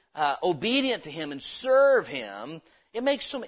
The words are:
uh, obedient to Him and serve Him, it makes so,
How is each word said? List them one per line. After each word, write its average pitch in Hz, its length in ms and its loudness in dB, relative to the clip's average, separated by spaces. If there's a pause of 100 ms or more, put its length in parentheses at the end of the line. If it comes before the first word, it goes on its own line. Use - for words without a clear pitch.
(160)
uh, 147 280 0
obedient 220 600 0
to 156 80 -12
Him 151 200 -8
and 139 100 -10
serve 262 680 4
Him, 120 540 -10 (320)
it 233 100 -6
makes 277 220 0
so, 247 220 -6